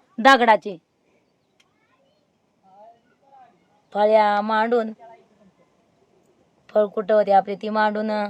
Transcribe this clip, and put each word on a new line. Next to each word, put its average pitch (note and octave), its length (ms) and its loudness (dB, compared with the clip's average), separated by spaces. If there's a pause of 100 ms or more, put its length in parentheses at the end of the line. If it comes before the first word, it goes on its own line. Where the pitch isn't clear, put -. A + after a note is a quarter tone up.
(180)
दगडाची. A3+ 600 2 (3250)
फळ्या G#3 480 2
मांडून, A3 500 -2 (1800)
फळ G#3+ 160 0
कुठं G#3 280 -6
होते G3+ 180 0
आपले G3 240 2
ती G#3 140 -10
मांडून G#3+ 400 -4 (200)